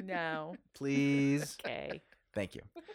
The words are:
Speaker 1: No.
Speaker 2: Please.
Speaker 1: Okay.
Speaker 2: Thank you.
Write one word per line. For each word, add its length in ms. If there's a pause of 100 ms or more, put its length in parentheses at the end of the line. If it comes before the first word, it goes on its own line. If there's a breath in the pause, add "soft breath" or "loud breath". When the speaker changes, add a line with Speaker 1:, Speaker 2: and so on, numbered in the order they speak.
Speaker 1:
No. 540 (180)
Speaker 2:
Please. 920
Speaker 1:
Okay. 360 (320)
Speaker 2:
Thank 220
you. 60 (340 loud breath)